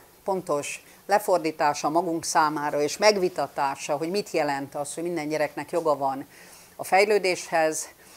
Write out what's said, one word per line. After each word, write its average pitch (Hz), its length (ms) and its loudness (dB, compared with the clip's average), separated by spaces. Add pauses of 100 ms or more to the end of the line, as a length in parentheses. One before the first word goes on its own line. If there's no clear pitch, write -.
(240)
pontos 165 580 -4 (240)
lefordítása 160 840 2
magunk 165 360 0
számára 151 580 0
és 147 140 -2
megvitatása, 156 1000 0
hogy 160 140 -4
mit 202 200 -4
jelent 143 440 -2
az, 147 200 -6
hogy 165 80 -8
minden 165 260 -4
gyereknek 147 420 -4
joga 160 260 2
van 135 300 -4 (500)
a - 80 -10
fejlődéshez, 180 1040 2 (280)